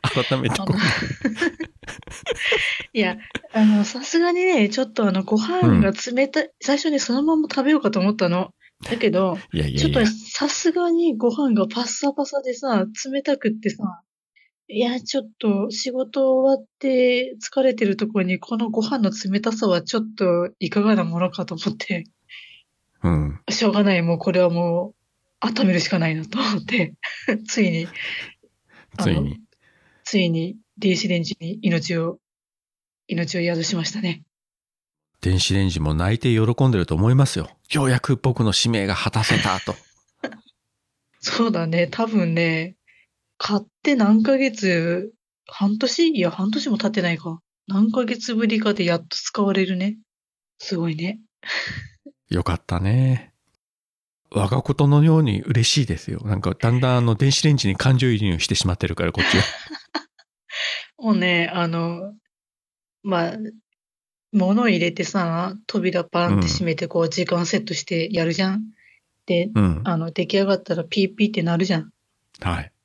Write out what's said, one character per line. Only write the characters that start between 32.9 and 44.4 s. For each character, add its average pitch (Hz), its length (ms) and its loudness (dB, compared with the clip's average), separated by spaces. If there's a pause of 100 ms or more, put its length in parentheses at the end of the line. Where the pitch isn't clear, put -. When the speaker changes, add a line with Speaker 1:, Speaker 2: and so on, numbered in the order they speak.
Speaker 2:
命 170 300 -4
を 175 40 0
宿 170 220 0
し 208 120 -2
ま - 80 -2
し - 80 -4
た 214 80 -8
ね。 175 240 -4 (1000)
Speaker 1:
電 92 180 2
子 - 140 0
レ 98 120 4
ン 92 40 2
ジ 82 120 -2
も 76 120 0
泣 90 220 2
い 113 40 -4
て 123 140 2
喜 113 340 4
ん 131 40 6
で 107 60 2
る 87 80 2
と 80 100 -2
思 104 160 4
い 127 40 6
ま 135 100 6
す - 120 -4
よ。 78 120 -6 (220)
「よ 143 140 0
う 131 40 2
や 123 100 2
く - 160 0
僕 123 280 -2
の 104 100 2
使 - 160 0
命 104 180 0
が 98 80 0
果 - 160 -4
た 107 120 0
せ - 180 2
た」 95 200 0
と。 92 140 -6 (460)
Speaker 2:
<laughs> - 180 -12 (800)
そ - 280 0
う 214 40 0
だ 170 160 -2
ね。 170 200 2
多 226 200 -2
分 180 260 0
ね、 165 420 -2 (600)
買 208 220 0
っ - 20 -4 (220)
て 285 120 4
何 220 280 6
ヶ 269 140 4
月、 196 760 0 (340)